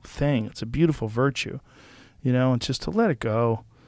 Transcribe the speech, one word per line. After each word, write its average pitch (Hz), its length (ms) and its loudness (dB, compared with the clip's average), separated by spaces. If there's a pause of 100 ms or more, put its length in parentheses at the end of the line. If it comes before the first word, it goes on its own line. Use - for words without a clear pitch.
thing. 143 420 0
It's - 160 -10
a 113 60 -6
beautiful 139 400 2
virtue, 127 520 -2 (600)
you 127 100 0
know, 127 220 4
and 120 80 0
just - 220 -4
to - 80 -4
let 220 180 2
it 131 100 -2
go. 113 440 0 (240)